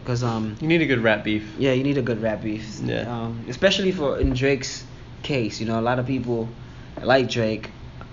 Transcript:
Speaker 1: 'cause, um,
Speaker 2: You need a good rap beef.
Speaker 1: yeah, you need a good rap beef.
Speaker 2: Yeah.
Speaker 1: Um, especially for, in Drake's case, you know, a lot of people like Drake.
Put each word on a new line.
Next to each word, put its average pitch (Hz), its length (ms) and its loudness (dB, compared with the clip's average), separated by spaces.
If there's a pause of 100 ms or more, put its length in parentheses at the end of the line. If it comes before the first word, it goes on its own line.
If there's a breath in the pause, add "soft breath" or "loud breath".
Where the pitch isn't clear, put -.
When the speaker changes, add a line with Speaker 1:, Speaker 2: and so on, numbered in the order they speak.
Speaker 1:
'cause, 123 180 0
um, 110 380 -2
Speaker 2:
You 156 80 -2
need 165 140 6
a 147 40 2
good 127 160 2
rap 107 220 4
beef. 107 180 2 (160)
Speaker 1:
yeah, 131 140 4
you 127 100 4
need 143 160 2
a 127 40 2
good 113 200 0
rap 107 200 0
beef. 110 420 -6
Speaker 2:
Yeah. 117 160 0 (120)
Speaker 1:
Um, 117 360 -6
especially 190 440 2
for, 147 280 0
in 135 140 2
Drake's 131 500 0 (380)
case, 117 380 -2
you 113 60 -4
know, 113 140 0
a - 20 0
lot 123 160 2
of 127 80 0
people 120 420 0 (540 loud breath)
like 123 260 4
Drake. 110 420 0 (420)